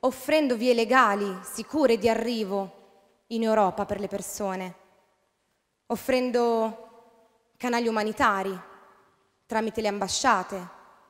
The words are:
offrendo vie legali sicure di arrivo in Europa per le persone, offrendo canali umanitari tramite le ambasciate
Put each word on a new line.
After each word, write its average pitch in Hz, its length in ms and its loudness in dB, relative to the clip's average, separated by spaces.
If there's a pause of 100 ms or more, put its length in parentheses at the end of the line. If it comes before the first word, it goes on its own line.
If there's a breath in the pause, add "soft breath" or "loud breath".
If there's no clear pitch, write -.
offrendo 269 520 2
vie 240 180 2
legali 214 680 4
sicure 254 520 0
di 208 120 0
arrivo 220 1200 -4
in 226 140 -4
Europa 208 420 2
per 196 160 -6
le 196 80 -6
persone, 185 680 -6 (1120)
offrendo 233 1700 -2
canali 240 300 -2
umanitari 214 720 0 (880)
tramite 220 340 -2
le 214 80 0
ambasciate 196 800 0 (420)